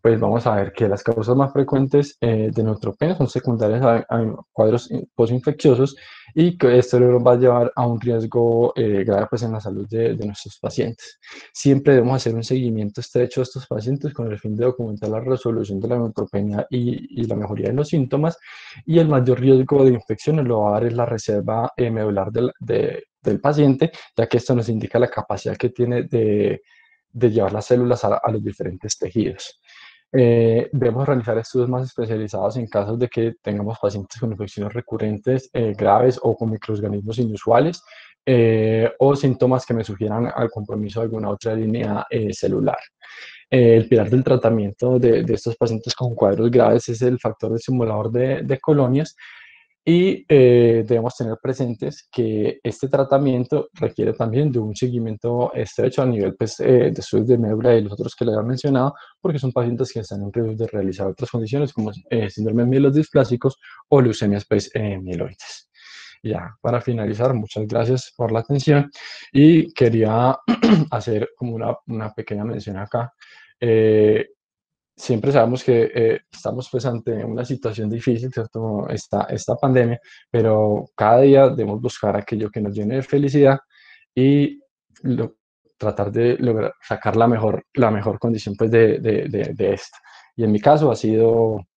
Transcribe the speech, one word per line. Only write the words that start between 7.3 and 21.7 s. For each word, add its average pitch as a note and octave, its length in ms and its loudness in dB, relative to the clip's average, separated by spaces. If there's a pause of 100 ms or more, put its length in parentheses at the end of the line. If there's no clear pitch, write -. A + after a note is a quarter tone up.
a - 20 2
llevar A#2+ 400 4
a A#2+ 100 0
un A#2 140 -2
riesgo, A#2 720 0
eh, G#2 300 0
grave, G#2+ 260 0
pues, A#2 140 -4
en A2 80 -4
la A2 80 -6
salud G2+ 280 -10
de, A2+ 280 -2
de G#2+ 100 -8
nuestros G#2 320 -14
pacientes. - 600 -8 (320)
Siempre C#3 420 4
debemos B2+ 220 4
hacer A#2 180 -2
un A2+ 80 -4
seguimiento A2+ 580 -4
estrecho B2 420 -4
de - 20 -2
estos B2+ 240 -14
pacientes B2+ 440 -6
con A#2 200 -8
el G#2 80 -10
fin G#2+ 160 -6
de A#2 80 -2
documentar A2 440 -4
la A2 120 -4
resolución A2+ 580 -4
de G2 80 -6
la A#2+ 120 -2
neutropenia G#2 680 -4
y, A#2+ 540 -4
y - 40 -2
la G#2+ 100 -4
mejoría G#2 320 -4
de A2 60 -2
los D3 120 -2
síntomas, D3+ 500 -2 (480)
y D#3+ 140 4
el D#3+ 80 6
mayor B2+ 320 2
riesgo C3 460 4
de C3 80 8
infección A#2 420 -2
nos C#3+ 140 0
lo A2 140 2
va G#2 80 2
a - 20 2
dar A2 140 0
es A#2 80 -2
la A#2+ 120 0
reserva, A2 680 -4